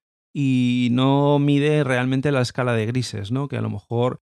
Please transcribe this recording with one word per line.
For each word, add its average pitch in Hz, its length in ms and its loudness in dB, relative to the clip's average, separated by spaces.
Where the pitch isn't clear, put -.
y 123 560 0
no 139 480 2
mide 143 460 2
realmente 131 480 0
la 131 80 2
escala 123 320 -2
de 110 140 0
grises, 110 440 -6
¿no? 139 160 -4
Que 127 100 -8
a 113 60 -4
lo 110 80 -4
mejor, 120 500 -4